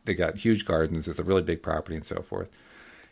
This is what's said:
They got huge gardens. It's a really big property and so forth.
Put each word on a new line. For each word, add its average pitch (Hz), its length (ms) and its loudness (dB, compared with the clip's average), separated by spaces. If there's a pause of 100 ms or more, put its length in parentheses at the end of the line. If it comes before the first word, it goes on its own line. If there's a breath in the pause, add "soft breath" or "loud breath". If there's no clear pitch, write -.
They 98 80 0
got 82 240 0
huge 113 260 2
gardens. 80 420 0
It's 82 120 -6
a 82 60 -2
really 92 180 4
big 82 200 -2
property 80 340 -4
and - 80 -8
so - 180 -6
forth. - 260 -6 (640 soft breath)